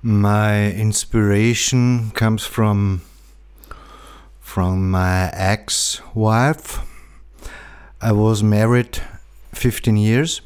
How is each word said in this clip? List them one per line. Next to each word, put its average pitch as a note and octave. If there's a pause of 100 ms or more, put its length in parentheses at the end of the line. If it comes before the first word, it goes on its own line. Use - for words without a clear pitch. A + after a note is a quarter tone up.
My G#2
inspiration A2
comes A2
from, G2+ (1400)
from F#2
my F#2
ex-wife. A2 (1200)
I A2
was G#2+
married A2+ (520)
fifteen -
years. A#2